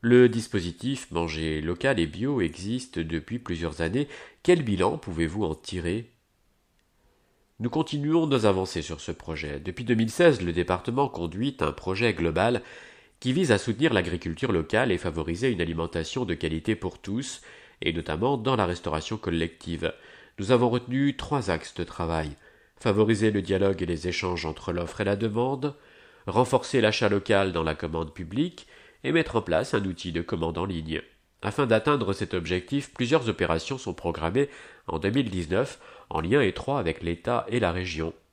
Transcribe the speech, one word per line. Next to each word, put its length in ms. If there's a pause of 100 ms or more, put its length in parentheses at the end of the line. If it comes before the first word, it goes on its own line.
Le 280
dispositif 800
Manger 500
local 380
et 80
bio 320
existe 600
depuis 400
plusieurs 420
années. 260 (360)
Quel 200
bilan 340
pouvez-vous 460
en 120
tirer ? 560 (1500)
Nous 100
continuons 560
nos 200
avancées 380
sur 180
ce 100
projet. 480
Depuis 240
deux 120
mille 160
seize, 300
le 120
département 560
conduit 500
un 120
projet 420
global 480 (580)
qui 140
vise 180
à 60
soutenir 340
l'agriculture 600
locale 380
et 60
favoriser 520
une 100
alimentation 640
de 120
qualité 400
pour 240
tous, 420 (400)
et 100
notamment 460
dans 180
la 100
restauration 520
collective. 760 (440)
Nous 140
avons 180
retenu 480
trois 320
axes 260
de 80
travail. 460 (480)
Favoriser 540
le 100
dialogue 400
et 40
les 220
échanges 380
entre 260
l'offre 300
et 40
la 120
demande, 580 (520)
renforcer 520
l'achat 300
local 420
dans 120
la 120
commande 380
publique, 540 (380)
et 80
mettre 240
en 40
place 320
un 120
outil 260
de 100
commande 360
en 80
ligne. 360 (400)
Afin 260
d'atteindre 440
cet 220
objectif, 600
plusieurs 360
opérations 480
sont 160
programmées 560 (380)
en 120
deux 100
mille 200
dix-neuf, 500 (300)
en 100
lien 220
étroit 380
avec 220
l'État 460
et 140
la 100
région. 420 (200)